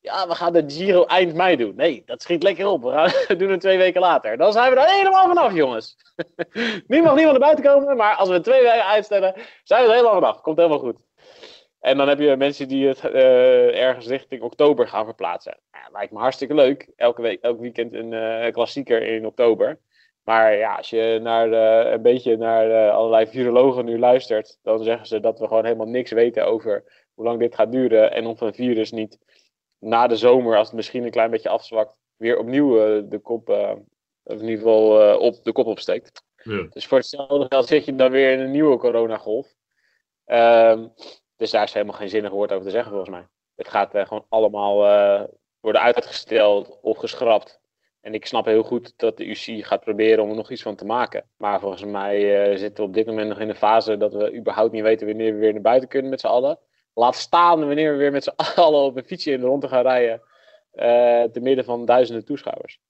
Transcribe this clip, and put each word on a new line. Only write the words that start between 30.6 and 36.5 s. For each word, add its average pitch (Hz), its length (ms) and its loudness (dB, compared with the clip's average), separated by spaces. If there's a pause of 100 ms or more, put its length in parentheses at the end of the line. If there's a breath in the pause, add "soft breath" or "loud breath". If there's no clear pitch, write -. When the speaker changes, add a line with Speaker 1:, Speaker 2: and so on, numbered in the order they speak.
Speaker 1:
het - 100 -16
misschien 120 280 -8
een 117 60 -8
klein 117 200 0
beetje 110 180 -6
afzwakt, 110 500 -4 (180)
weer 113 220 -2
opnieuw, 123 420 2
eh, 107 240 0
de 104 140 -10
kop, 113 320 -8
eh, 104 220 -2 (500)
of - 120 -12
in 107 60 -14
ieder 113 160 -6
geval, 110 460 4
eh, 104 180 6
op - 240 -2
de 110 80 -4
kop 123 140 0
opsteekt. - 560 -8 (200)
Speaker 2:
Ja. 101 280 -8